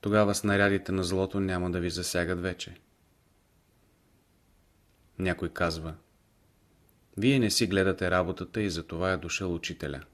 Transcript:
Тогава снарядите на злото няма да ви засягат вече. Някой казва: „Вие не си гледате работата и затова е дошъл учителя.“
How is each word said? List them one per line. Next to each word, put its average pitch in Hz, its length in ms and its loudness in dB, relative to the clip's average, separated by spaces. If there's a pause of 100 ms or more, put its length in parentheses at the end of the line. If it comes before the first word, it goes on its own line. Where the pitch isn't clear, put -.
Тогава 101 340 4
снарядите 101 560 2
на 92 120 0
злото 95 360 0
няма 92 320 0
да 87 80 -2
ви 87 100 -2
засягат 87 520 -2
вече. - 360 -8 (2500)
Някой 90 300 -2
казва: 80 460 -4 (1200)
„Вие 131 220 4
не 107 120 4
си 113 160 2
гледате 92 440 2
работата 92 500 0
и 101 80 0
затова 85 420 -4
е 92 60 0
дошъл 85 360 -4
учителя.“ 76 600 -8